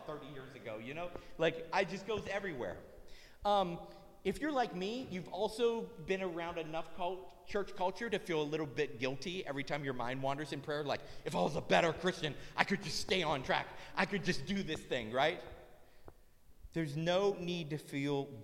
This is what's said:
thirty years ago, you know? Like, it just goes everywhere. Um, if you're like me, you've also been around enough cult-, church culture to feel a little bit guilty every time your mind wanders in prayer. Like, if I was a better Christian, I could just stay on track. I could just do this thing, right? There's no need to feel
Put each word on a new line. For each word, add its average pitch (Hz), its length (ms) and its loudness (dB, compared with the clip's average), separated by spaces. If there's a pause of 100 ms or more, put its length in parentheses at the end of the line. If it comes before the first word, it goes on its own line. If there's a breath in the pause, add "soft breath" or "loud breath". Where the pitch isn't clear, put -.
thirty 147 280 -6
years - 200 -10
ago, 110 300 -8
you 127 80 -6
know? 170 160 -4 (300 loud breath)
Like, 165 360 4
it 190 140 4
just 185 180 -6
goes 208 240 -2
everywhere. 151 460 -4 (720 loud breath)
Um, 190 320 4 (440 loud breath)
if - 160 0
you're 302 140 0
like 247 240 2
me, 226 340 -2
you've 185 180 -4
also 220 580 2 (200)
been 190 160 2
around 170 360 -2
enough 160 360 -4
cult-, 185 540 -4
church 202 260 0
culture 196 360 0
to 196 80 2
feel 160 240 2
a - 20 2
little 151 220 0
bit 135 340 0
guilty 139 460 -2
every 139 180 -2
time 147 180 0
your 139 120 0
mind 127 260 0
wanders 139 320 0
in 147 80 -2
prayer. 147 240 0
Like, 127 160 2 (240 loud breath)
if 151 100 -2
I 175 60 2
was 165 160 4
a 165 60 0
better 170 320 6
Christian, 160 400 0 (200 loud breath)
I - 100 6
could 202 180 2
just - 180 -2
stay 185 220 2
on 147 200 2
track. 139 240 2 (300 loud breath)
I 190 80 4
could 190 180 0
just - 220 2
do 196 180 0
this 156 180 -2
thing, 117 300 -2
right? 143 300 4 (1300 loud breath)
There's 156 240 0
no 180 420 4
need 175 300 -2
to 151 80 -2
feel 139 500 0 (160)